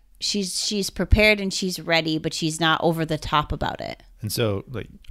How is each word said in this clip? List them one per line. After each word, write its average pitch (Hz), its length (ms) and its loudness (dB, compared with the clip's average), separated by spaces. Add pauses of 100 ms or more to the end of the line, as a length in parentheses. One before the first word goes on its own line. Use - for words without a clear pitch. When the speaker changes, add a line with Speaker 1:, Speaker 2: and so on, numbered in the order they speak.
(200)
Speaker 1:
She's, - 460 -4
she's 202 240 -2
prepared 208 500 4
and 190 140 -4
she's 185 260 -4
ready, 160 380 0
but 160 160 -4
she's 160 260 -2
not 160 240 4
over 160 220 2
the 151 140 0
top - 320 0
about - 300 -4
it. - 200 -10 (180)
Speaker 2:
And 107 120 -6
so, 104 360 0
like, 123 200 -10 (240)